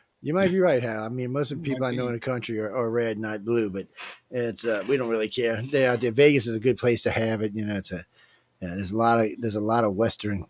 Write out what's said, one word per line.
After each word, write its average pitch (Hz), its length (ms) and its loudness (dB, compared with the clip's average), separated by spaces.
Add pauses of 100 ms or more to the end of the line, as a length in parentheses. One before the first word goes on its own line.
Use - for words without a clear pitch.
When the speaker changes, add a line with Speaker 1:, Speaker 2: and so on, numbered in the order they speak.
(220)
Speaker 1:
You 143 100 -4
might 185 180 2
be 190 100 2
right, 151 220 4
Hal. 110 220 -4
I 110 60 -6
mean, 127 220 -4
most 139 200 -2
of 151 60 -8
the 170 100 -10
Speaker 2:
You 131 60 -2
Speaker 1:
people 127 120 -2
Speaker 2:
might 123 80 -2
Speaker 1:
I - 20 -4
know 123 80 -2
Speaker 2:
be. 123 40 -2
Speaker 1:
in 120 60 -2
the 117 60 -6
country 120 380 -4
are, 107 160 -6
are 120 160 0
red, 113 280 0
not 107 260 -6
blue, 113 240 2
but 95 180 -6 (440)
it's, 120 360 -4
uh, 107 220 0
we 139 80 4
don't 123 140 0
really 110 180 0
care. 113 320 0
They 135 260 2
out 120 140 2
there. 120 120 0
Vegas 143 340 6
is 113 100 -2
a 110 40 -2
good 123 180 4
place 120 240 2
to 113 80 2
have 110 320 0
it. 104 120 -2
You 107 120 -4
know, 104 100 -2
it's 95 160 -6
a, 85 140 -10 (560)
yeah, 90 80 -8
there's 95 220 -6
a 104 40 -2
lot 117 240 4
of, 110 60 2 (120)
there's 110 180 -4
a 107 40 0
lot 113 240 2
of 104 120 2
Western 104 540 -2